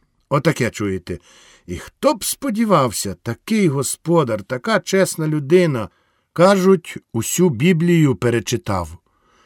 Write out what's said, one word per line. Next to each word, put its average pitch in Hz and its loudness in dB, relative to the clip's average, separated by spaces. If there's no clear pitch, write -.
Отаке, 139 0
чуєте. 95 -6
І 90 -10
хто - -2
б 226 -6
сподівався, 190 -2
такий 202 -2
господар, 135 -2
така 185 -4
чесна 175 -2
людина. 151 0
Кажуть, 190 2
усю 170 0
Біблію 160 2
перечитав. 104 -4